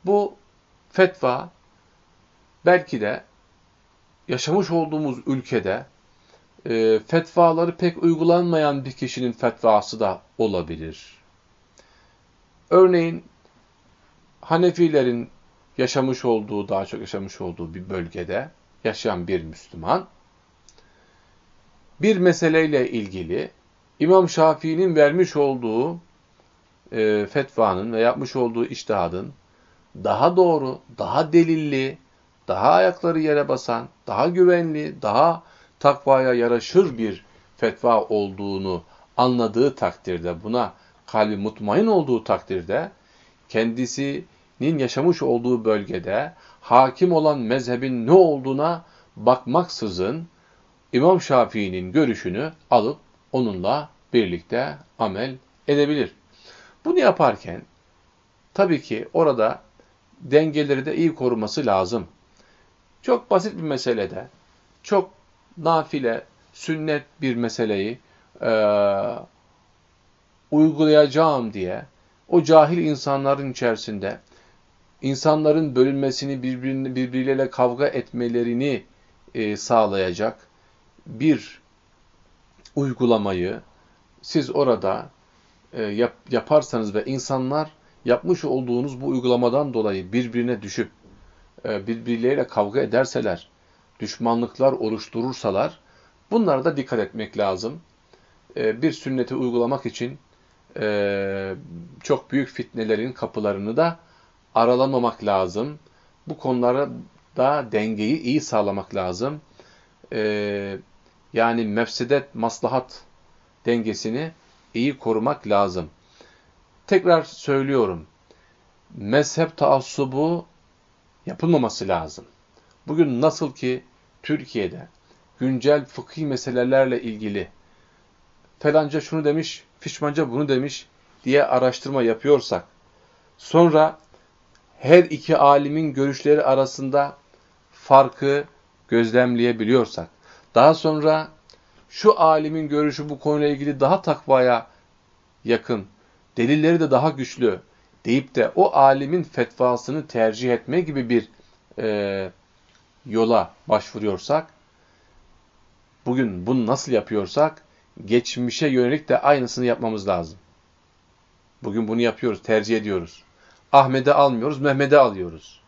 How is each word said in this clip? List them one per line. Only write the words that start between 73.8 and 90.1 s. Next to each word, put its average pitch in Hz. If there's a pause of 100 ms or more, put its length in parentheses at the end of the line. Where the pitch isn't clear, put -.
insanların 151
bölünmesini, 135
birbirini, 131
birbirleriyle 131
kavga 127
etmelerini, 120 (500)
e, 104
sağlayacak 104 (580)
bir 127 (1160)
uygulamayı 110 (640)
siz 143
orada, 110 (640)
e, 117
yap-, 107
yaparsanız 117
ve 107
insanlar 135 (340)
yapmış 123
olduğunuz 127
bu 139
uygulamadan 123
dolayı 98